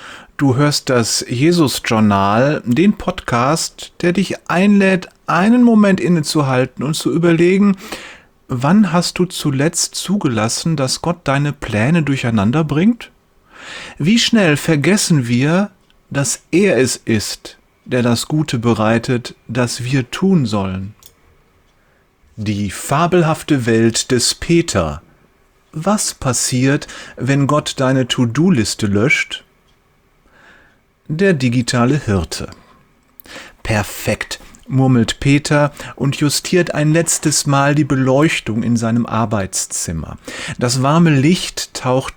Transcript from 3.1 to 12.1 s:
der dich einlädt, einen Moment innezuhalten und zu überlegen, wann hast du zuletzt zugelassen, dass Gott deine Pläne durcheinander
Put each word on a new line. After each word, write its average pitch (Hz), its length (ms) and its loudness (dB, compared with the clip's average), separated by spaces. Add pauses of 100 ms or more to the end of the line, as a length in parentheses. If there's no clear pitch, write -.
der 175 140 0
dich - 360 -4
einlädt, 190 600 2 (180)
einen 220 360 4
Moment 214 360 6
innezuhalten 135 880 0
und 151 80 -2
zu - 180 -2
überlegen, 175 640 4 (720)
wann 156 460 2
hast - 260 -2
du 180 60 2
zuletzt 147 680 -2
zugelassen, 147 840 -2
dass 131 240 -4
Gott 175 240 -4
deine 143 260 0
Pläne 131 500 0
durcheinander 127 600 0